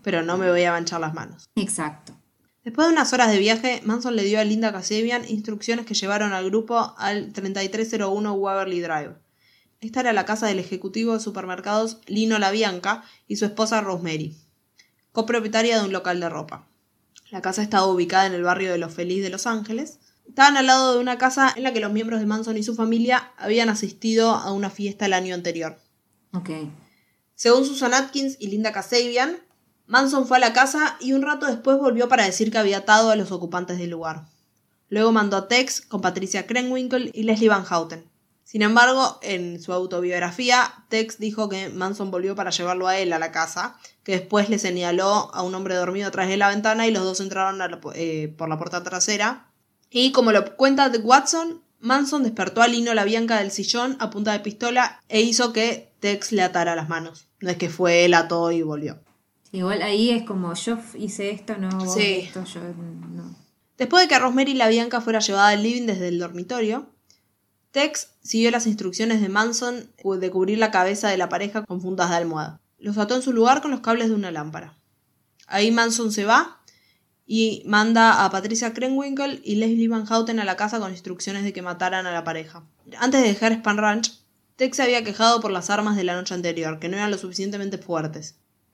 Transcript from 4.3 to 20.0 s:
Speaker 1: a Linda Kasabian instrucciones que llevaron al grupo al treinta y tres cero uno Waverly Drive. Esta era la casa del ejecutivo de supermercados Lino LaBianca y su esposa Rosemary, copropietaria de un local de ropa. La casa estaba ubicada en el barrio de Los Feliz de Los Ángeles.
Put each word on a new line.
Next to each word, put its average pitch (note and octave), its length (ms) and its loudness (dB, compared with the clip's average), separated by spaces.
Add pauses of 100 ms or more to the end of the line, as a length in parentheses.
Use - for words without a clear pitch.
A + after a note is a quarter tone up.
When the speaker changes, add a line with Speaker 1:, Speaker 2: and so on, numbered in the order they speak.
Speaker 1:
a G#3+ 40 2
Linda G#3+ 280 0
Kasabian A3 560 -2
instrucciones A3 580 -6
que G#3+ 100 -8
llevaron G3+ 380 -2
al F#3 120 -4
grupo A3 520 0
al G#3 360 -4
treinta G3 300 -6
y F#3+ 60 -4
tres A3 200 -4
cero G#3 220 -2
uno G#3 220 -2
Waverly G3 480 -2
Drive. D#3+ 340 -6 (640)
Esta A3+ 200 -4
era B3 100 2
la G#3 140 0
casa A3 220 -2
del F#3+ 120 0
ejecutivo G3+ 540 -4
de A3 80 -2
supermercados G3+ 840 -4
Lino A3 320 0
LaBianca G3+ 640 0 (260)
y G3+ 80 -4
su G#3 80 0
esposa A3 340 0
Rosemary, E3+ 560 -4 (800)
copropietaria A3+ 680 0
de G3+ 60 0
un F#3+ 80 -4
local F3+ 260 -2
de E3+ 100 -4
ropa. D#3 380 -12 (640)
La F#3 100 -10
casa F#3 200 -2
estaba G#3 260 4
ubicada F#3 380 4
en F#3 80 -2
el F3 100 -2
barrio F3+ 280 0
de F3 60 -2
Los E3 160 -6
Feliz F3+ 300 -4
de F#3 60 -4
Los F#3+ 180 -6
Ángeles. A3+ 520 -6 (280)